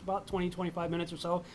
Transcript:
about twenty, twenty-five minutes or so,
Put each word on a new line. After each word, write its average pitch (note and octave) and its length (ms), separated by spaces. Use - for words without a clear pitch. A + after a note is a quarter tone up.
about F#3+ 240
twenty, F3+ 220
twenty-five F3 420
minutes E3+ 220
or D#3+ 40
so, F3 380